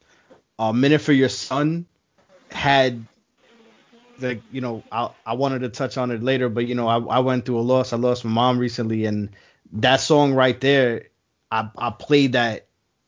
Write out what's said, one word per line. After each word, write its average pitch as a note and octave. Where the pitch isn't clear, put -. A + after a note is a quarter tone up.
A A2
Minute C#3
for D3+
Your C3
Son D#3
had C3
the, B2+
you C3
know, A#2
I, A#2
I A#2
wanted C3
to B2
touch B2+
on B2
it A2+
later, B2+
but, A#2+
you B2
know, A#2+
I, A#2
I A#2+
went B2+
through A#2+
a -
loss. B2+
I A#2
lost B2
my A2+
mom B2
recently, A2+
and G#2
that B2+
song D3
right C3
there, C3+
I, A2
I A#2+
played C#3
that A#2